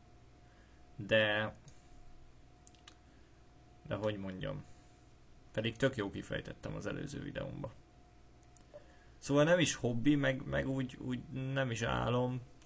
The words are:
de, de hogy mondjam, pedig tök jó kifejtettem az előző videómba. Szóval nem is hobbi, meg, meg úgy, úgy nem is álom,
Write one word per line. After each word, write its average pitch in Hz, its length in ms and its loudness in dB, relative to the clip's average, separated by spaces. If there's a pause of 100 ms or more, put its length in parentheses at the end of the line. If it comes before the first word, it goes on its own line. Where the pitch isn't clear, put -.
(960)
de, 107 600 2 (2250)
de 104 80 -4
hogy 104 220 -2
mondjam, 98 460 -6 (920)
pedig 113 220 -2
tök 131 200 2
jó 101 140 -2
kifejtettem - 680 -6
az 101 100 -6
előző 50 360 -6
videómba. - 500 -8 (1500)
Szóval 143 260 6
nem 175 160 8
is - 160 4
hobbi, 120 400 4
meg, 135 300 2
meg 135 240 0
úgy, 135 300 -4
úgy 123 200 -4 (340)
nem 135 180 0
is 110 100 -2
álom, 123 600 0 (240)